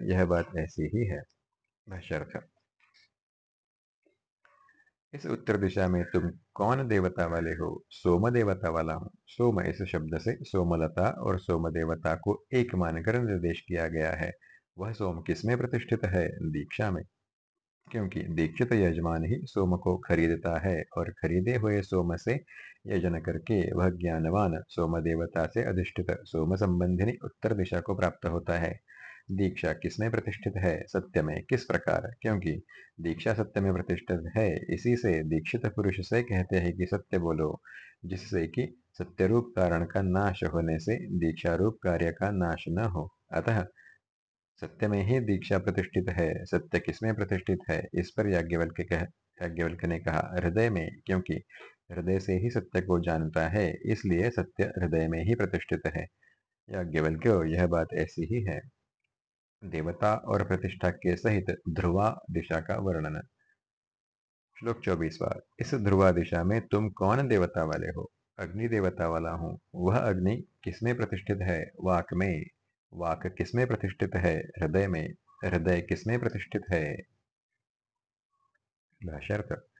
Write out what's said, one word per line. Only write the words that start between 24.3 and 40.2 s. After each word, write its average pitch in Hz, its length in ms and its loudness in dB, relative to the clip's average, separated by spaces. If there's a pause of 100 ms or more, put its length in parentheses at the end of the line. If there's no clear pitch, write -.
सोम 82 320 0
देवता 82 460 0
से 113 180 -2
अधिष्ठित 90 460 -2
सोम 82 440 -2
संबंधिनी 90 580 2 (120)
उत्तर - 300 -2
दिशा 92 260 0
को 95 140 -4
प्राप्त 90 320 -2
होता 85 320 0
है। 85 220 -2 (500)
दीक्षा 95 420 0
किसमें 107 380 -2
प्रतिष्ठित 104 460 -2
है, 92 300 2
सत्य 92 360 0
में, 78 220 -4
किस 120 200 0
प्रकार? - 580 -2
क्योंकि 92 400 -2 (380)
दीक्षा 82 340 -2
सत्य 104 260 0
में 98 120 4
प्रतिष्ठित 87 640 -2
है, 101 380 2
इसी 120 220 2
से 87 260 2
दीक्षित 78 440 -2
पुरुष 98 340 0
से 113 220 0
कहते 95 340 0
हैं 90 200 2
कि 90 100 0
सत्य 98 320 -2
बोलो, 80 420 0 (440)
जिससे 90 420 -2
कि - 360 -4 (100)
सत्य - 340 0
रूप 117 300 2
कारण 85 280 4
का 98 180 0
नाश 95 420 2